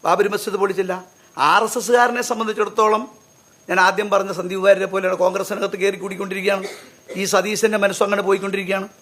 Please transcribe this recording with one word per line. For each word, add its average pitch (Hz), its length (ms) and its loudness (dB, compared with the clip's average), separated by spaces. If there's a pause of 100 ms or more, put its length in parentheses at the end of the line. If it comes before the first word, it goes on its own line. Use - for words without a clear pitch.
ബാബരി 196 280 2
മസ്ജിദ് 202 280 -4
പൊളിച്ചില്ല. 190 320 -2 (600)
ആർ 202 140 4
എസ് 220 140 -4
എസ്സുകാരനെ 240 500 2
സംബന്ധിച്ചിടത്തോളം 214 720 0 (680)
ഞാൻ 180 180 0
ആദ്യം 202 260 0
പറഞ്ഞ 196 240 0
സന്ദീപ് 185 280 -6
വാര്യരെ 190 260 6
പോലെയാണ് 185 320 -2
കോൺഗ്രസിനകത്ത് 190 580 -2
കയറി 196 220 0
കൂടിക്കൊണ്ടിരിക്കുകയാണ്. 190 600 -4 (560)
ഈ 196 40 -2 (100)
സതീശൻ്റെ 208 500 0
മനസ്സും 196 240 2
അങ്ങനെ 202 200 -2
പോയിക്കൊണ്ടിരിക്കുകയാണ്. 196 600 -2 (140)